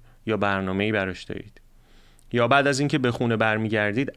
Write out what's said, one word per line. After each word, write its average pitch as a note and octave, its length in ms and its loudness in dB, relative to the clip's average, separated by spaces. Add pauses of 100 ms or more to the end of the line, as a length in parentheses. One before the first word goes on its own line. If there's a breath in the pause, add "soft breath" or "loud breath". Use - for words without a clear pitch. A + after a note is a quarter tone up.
(260 soft breath)
یا G#2+ 120 0
برنامه‌ای G2 540 0
براش F#2+ 320 -4
دارید؟ - 360 -14 (760 soft breath)
یا A#2+ 120 4
بعد C#3 200 6
از C#3 120 0
اینکه D3 180 0
به B2+ 140 2
خونه A#2 240 0
برمیگردید، A2 800 0